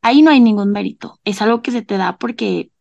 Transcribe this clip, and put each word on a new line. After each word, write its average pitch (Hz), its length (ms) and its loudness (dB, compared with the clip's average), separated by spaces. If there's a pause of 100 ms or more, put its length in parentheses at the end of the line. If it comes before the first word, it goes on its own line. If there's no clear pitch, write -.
Ahí 262 200 4
no 320 80 6
hay 269 100 6
ningún 208 320 2
mérito. - 520 -10
Es 208 180 -6
algo 233 200 0
que 247 100 -8
se 240 100 -6
te 202 140 -8
da 185 220 -4
porque 214 520 -8 (100)